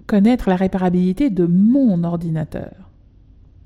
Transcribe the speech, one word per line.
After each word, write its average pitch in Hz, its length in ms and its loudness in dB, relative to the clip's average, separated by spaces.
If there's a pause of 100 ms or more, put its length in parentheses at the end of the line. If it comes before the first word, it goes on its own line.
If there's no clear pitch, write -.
connaître 214 440 2
la 185 80 2
réparabilité 185 720 0
de 180 160 0
mon 202 580 2
ordinateur. 165 880 -8 (760)